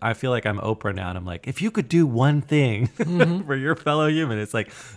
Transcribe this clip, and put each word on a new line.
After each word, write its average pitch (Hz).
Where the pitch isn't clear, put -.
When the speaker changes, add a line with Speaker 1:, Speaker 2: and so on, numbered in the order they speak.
Speaker 1:
I 113
feel 131
like 117
I'm 104
Oprah 104
now, 92
and 90
I'm 90
like, 87
"If 139
you 220
could 220
do 165
one 139
thing 123
<laughs> -
Speaker 2:
Mm-hmm. 170
Speaker 1:
for 139
your 147
fellow 151
human," 151
it's 107
like, 107